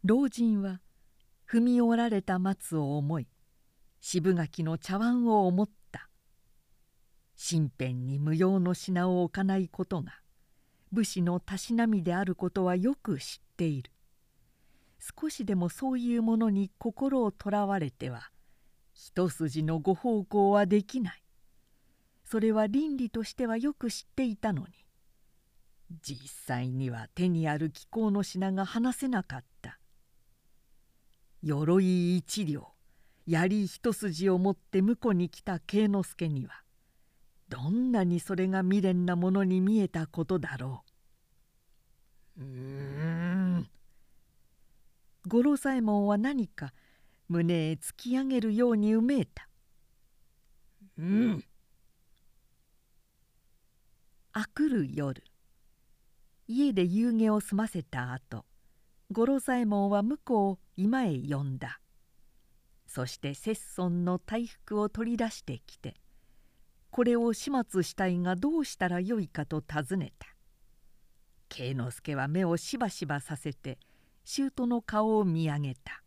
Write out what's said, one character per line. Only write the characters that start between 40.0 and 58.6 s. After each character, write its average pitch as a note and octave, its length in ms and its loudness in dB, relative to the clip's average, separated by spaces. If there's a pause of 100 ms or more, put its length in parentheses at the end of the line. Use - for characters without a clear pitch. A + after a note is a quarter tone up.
こ E3 180 -4
と F#3 140 0
だ C3+ 180 -6
ろ B2+ 280 -8 (1500)
う。 - 20 -14
「う C3+ 40 -10
ー - 20 -14 (1120)
ん」。 - 100 -4 (1600)
五 A#3 140 4
郎 C#4+ 160 4
左 C4+ 160 -2
衛 B3+ 80 0
門 G#3 240 2
は G3+ 100 2
何 B3 320 -2
か - 240 -12 (560)
胸 E3+ 400 2
へ D#3+ 40 -2
突 - 220 -8
き A#3+ 220 -4
上 C4+ 80 0
げ C4 160 2
る G#3+ 140 0
よ A#3+ 160 4
う A3+ 60 4
に G#3+ 180 2
う A3 80 4
め B3+ 180 2
い D#3+ 60 0
た。 - 200 -20 (1500)
「う D#3 60 -10
ん」。 G3+ 420 2 (3000)
あ G#3+ 140 -4
く - 200 0
る G#3+ 280 2
夜、 C#3 280 -4 (1200)
家 C4+ 260 2
で F#3+ 120 4
夕 G#3+ 280 2
げ A3 160 4
を G#3+ 120 4
済 G3+ 140 -6
ま G#3+ 140 0
せ F3 140 -6
た B2 320 -6
後、 B2 320 -12 (640)